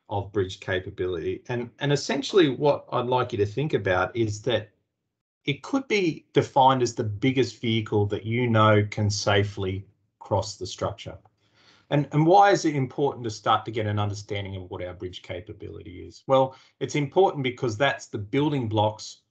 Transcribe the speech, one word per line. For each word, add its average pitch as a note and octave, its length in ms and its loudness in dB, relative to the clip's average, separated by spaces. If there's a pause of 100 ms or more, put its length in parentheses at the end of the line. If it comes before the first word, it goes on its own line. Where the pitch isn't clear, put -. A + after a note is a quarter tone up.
(100)
of G2+ 200 -6
bridge F#2 300 -2
capability. F#2 880 -6
And, A#2+ 300 -6
and C#3+ 120 -2
essentially F3 600 2
what C#3 420 0
I'd B2 140 -2
like B2 260 0
you G#2 60 -2
to G2+ 80 2
think C#3+ 260 -2
about F#2+ 420 0
is G#2+ 280 -2
that A2+ 300 -2 (760)
it C#3 160 -4
could C4+ 260 -4
be F#3 460 -2
defined C3 480 4
as A#2 120 0
the B2 100 -4
biggest A#2+ 580 0
vehicle A2 440 0
that G2+ 200 -4
you A#2+ 200 0
know G#2+ 440 6
can G#2+ 180 0
safely G2+ 760 0 (320)
cross - 380 -4
the F2+ 100 -10
structure. - 500 -8 (720)
And, C#3+ 220 2
and D3+ 140 4
why G3+ 260 8
is E3+ 120 2
it D3+ 100 0
important B2+ 500 -2
to A2 60 -6
start G#2+ 360 -2
to A2+ 40 -8
get A2 160 -2
an G#2 120 -2
understanding G2+ 580 -6
of F#2 140 -14
what F#2 120 -10
our F2+ 120 -10
bridge F2+ 260 -12
capability F#2 840 -14
is? - 200 -20
Well, C3+ 300 4 (240)
it's C3+ 140 -6
important D3+ 480 2
because B2 340 -4
that's C#3 300 -2
the - 100 -12
building C3+ 500 -2
blocks G#2+ 520 -2 (120)